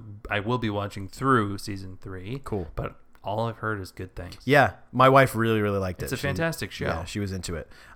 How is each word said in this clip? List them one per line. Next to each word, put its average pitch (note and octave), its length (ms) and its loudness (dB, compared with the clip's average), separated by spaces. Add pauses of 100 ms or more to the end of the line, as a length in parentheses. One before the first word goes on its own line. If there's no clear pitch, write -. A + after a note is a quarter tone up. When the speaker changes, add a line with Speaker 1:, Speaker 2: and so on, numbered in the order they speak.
(300)
Speaker 1:
I G#2 100 0
will A#2 160 0
be A2+ 140 -2
watching G2+ 380 -4
through A2 500 2
season G2 420 -10
three. G2+ 440 -10
Speaker 2:
Cool. F#2 300 -4
Speaker 1:
But - 220 -6 (260)
all G#2 240 -4
I've A2+ 120 -6
heard A2 200 -4
is F#2 140 -10
good - 240 -12
things. F2 200 -12 (100)
Speaker 2:
Yeah, B2+ 280 6 (160)
my C3 200 8
wife C3+ 240 8
really, A2 260 2
really G2+ 200 2
liked F#2 200 -4
it. - 60 -6
Speaker 1:
It's - 80 -6
a - 20 -2
Speaker 2:
She - 60 -8
Speaker 1:
fantastic D3 480 -2
show. - 160 -6
Speaker 2:
Yeah, E2 180 -2
she G#2 160 -6
was G2 100 -4
into F#2 260 -6
it. D2 120 -10 (280)